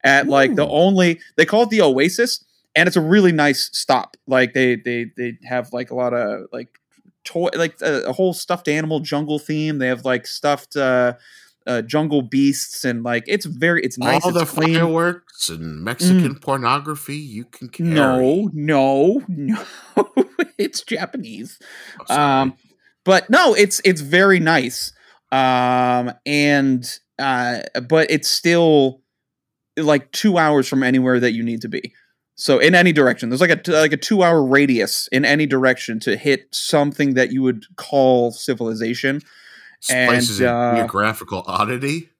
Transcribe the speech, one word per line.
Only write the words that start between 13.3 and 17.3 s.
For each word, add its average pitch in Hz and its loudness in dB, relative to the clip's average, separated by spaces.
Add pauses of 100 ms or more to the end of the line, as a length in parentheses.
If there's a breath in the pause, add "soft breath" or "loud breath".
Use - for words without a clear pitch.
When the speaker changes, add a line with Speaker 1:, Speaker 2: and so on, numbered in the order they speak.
Speaker 1:
very, 160 -2
it's - -6
nice, 123 0
Speaker 2:
All 180 0
Speaker 1:
it's 170 0
Speaker 2:
the 160 0
Speaker 1:
clean. 165 -2
Speaker 2:
fireworks 170 -2
and 80 -12
Mexican 165 2
Speaker 1:
Mm. - -20
Speaker 2:
pornography 143 -4
you 120 -12